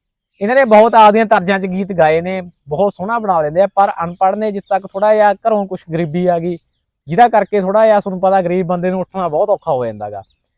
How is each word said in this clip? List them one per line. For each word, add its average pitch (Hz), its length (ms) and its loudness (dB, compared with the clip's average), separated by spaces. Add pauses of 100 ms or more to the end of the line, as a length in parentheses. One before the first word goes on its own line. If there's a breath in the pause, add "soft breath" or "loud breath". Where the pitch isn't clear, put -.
(400)
ਇਹਨਾਂ 226 160 0
ਨੇ 269 80 4
ਬਹੁਤ 220 300 6
ਆਪਦੀਆਂ 214 320 6
ਤਰਜ਼ਾਂ 196 320 0
'ਚ 190 80 -6
ਗੀਤ 190 260 -6
ਗਾਏ 160 280 2
ਨੇ, 185 200 -6 (280)
ਬਹੁਤ 185 280 -2
ਸੋਹਣਾ 220 220 -6
ਬਣਾ 190 240 0
ਲੈਂਦੇ 156 180 -2
ਆ, 202 60 4
ਪਰ 202 260 0 (120)
ਅਨਪੜ੍ਹ 190 320 -2
ਨੇ, 214 160 -4
ਜਿੱਥੇ 196 260 -6
ਤੱਕ 190 80 -8
ਥੋੜ੍ਹਾ 208 280 0
ਜਿਹਾ 208 200 2
ਘਰੋਂ 208 320 -2
ਕੁਛ 190 140 -10 (120)
ਗਰੀਬੀ 170 340 -4
ਆ 175 120 0
ਗਈ, 170 180 -6 (520)
ਜਿਹਦਾ 220 200 2
ਕਰਕੇ 208 320 0
ਥੋੜ੍ਹਾ 202 260 2
ਜਿਹਾ 208 140 4
ਤੁਹਾਨੂੰ 185 200 -10
ਪਤਾ 190 220 2
ਗਰੀਬ 175 240 -2
ਬੰਦੇ 180 240 -4
ਨੂੰ 185 100 -4
ਉੱਠਣਾ 180 280 -8
ਬਹੁਤ 165 200 -2
ਔਖਾ 170 240 -4
ਹੋ 127 140 -2
ਜਾਂਦਾ 104 240 -10
ਗਾ। 101 120 -14 (360)